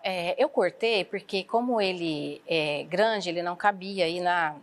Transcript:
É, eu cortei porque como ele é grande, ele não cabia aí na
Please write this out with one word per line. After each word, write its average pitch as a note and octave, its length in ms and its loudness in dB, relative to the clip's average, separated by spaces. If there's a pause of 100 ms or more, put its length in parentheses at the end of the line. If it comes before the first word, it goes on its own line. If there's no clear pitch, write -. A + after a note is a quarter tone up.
É, F3+ 340 -2
eu - 120 4
cortei G#3+ 560 2
porque F#3+ 400 -6
como A#3 360 0
ele E3 640 -2
é D3+ 380 0
grande, F#3 460 0
ele E3+ 120 -4
não F3 140 -4
cabia F#3+ 500 0
aí E3 140 -2
na F3 440 0